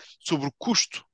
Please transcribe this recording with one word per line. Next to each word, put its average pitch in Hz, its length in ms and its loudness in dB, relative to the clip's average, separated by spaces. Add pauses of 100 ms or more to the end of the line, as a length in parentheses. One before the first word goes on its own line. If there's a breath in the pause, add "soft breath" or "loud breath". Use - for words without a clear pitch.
(200 loud breath)
sobre 143 280 0
o 143 100 -2
custo - 560 -2